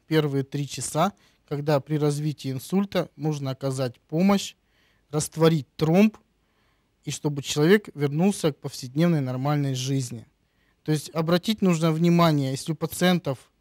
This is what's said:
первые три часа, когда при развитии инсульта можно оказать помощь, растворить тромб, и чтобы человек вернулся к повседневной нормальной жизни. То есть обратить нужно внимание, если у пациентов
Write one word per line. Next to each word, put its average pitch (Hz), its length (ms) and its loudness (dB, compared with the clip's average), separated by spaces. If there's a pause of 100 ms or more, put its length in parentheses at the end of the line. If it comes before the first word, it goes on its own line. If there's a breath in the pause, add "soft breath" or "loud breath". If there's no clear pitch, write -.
первые 147 380 0
три 143 240 -6
часа, 156 440 -2 (360 soft breath)
когда 147 320 0
при 151 180 -4
развитии 147 540 -2
инсульта 190 640 -2
можно 143 340 -4
оказать 131 480 -4 (100)
помощь, 190 460 2 (560)
растворить 156 560 2 (100)
тромб, 185 400 4 (880)
и 147 60 -8
чтобы 143 320 -4
человек 175 520 4
вернулся 151 580 0
к - 60 -12
повседневной 147 640 -2
нормальной 135 540 -2
жизни. 127 520 -4 (580)
То 151 80 0
есть 151 220 -4
обратить 175 480 0
нужно 165 300 2
внимание, 160 600 2
если 135 200 -6
у 151 40 -8
пациентов 165 760 -2 (100)